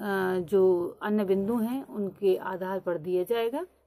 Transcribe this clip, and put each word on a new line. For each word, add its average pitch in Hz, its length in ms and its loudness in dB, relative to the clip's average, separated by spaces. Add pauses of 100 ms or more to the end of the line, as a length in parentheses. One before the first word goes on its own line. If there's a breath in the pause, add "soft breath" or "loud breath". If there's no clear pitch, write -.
(400)
जो 185 640 4
अन्य 214 220 0
बिंदु 196 320 0
हैं 240 300 -2
उनके 196 500 0
आधार 185 440 -6
पर 175 180 -4
दिया 180 260 0
जाएगा। 233 420 -2 (200)